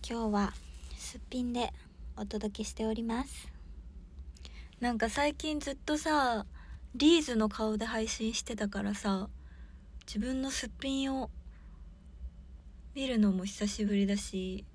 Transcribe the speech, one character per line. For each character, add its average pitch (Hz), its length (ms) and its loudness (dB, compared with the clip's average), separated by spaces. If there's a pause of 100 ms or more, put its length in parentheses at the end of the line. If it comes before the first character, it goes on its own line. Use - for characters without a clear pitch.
今 233 220 0
日 - 20 2
は 202 200 4 (440)
す - 220 -8
っ - 100 -12
ぴ 254 140 -2
ん 240 100 0
で 240 200 0 (440)
お 214 80 -4
届 208 340 -4
け 220 60 -2
し - 80 -6
て 220 140 0
お 220 80 2
り 226 80 -2
ま 233 220 0
す。 - 240 -10 (1300)
な 240 120 2
ん 226 60 0
か 220 120 4
最 285 240 4
近 302 260 -2
ず 277 120 -4
っ 269 120 -4
と 302 140 2
さ、 269 480 4 (480)
リ 302 240 10
ー 302 40 4
ズ 247 140 2
の 214 120 6
顔 220 280 2
で 214 80 2
配 226 240 0
信 220 240 0
し - 100 -2
て 233 140 -4
た 208 120 0
か 202 140 -2
ら 202 120 0
さ、 196 340 0 (760)
自 - 120 -4
分 254 220 0
の 269 100 0
す 269 160 -2
っ 220 40 -6 (100)
ぴ 269 220 2
ん 269 120 2
を 262 160 -2 (1600)
見 269 120 0
る 247 120 4
の 208 140 8
も 185 120 2
久 208 240 0
し 208 160 0
ぶ 202 120 4
り 196 100 6
だ 202 100 4
し 185 480 -4 (100)